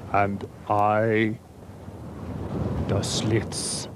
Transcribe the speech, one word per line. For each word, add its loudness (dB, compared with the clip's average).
and 2
I, 4
the 2
slits. 0